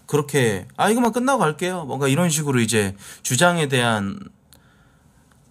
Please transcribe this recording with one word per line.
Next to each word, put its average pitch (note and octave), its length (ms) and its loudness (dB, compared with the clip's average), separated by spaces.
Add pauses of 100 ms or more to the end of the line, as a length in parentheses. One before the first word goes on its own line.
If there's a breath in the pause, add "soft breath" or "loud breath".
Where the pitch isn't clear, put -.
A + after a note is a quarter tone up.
그렇게, C3+ 600 0 (100)
"아, E3+ 120 2
이거만 A#3 240 2
끝나고 B3 260 0
갈게요." F3+ 460 -2
뭔가 C3+ 240 -2
이런 E3+ 220 2
식으로 C#3+ 300 0
이제 G#2+ 360 0 (260 loud breath)
주장에 E3 460 2
대한 A2+ 500 0 (1300 soft breath)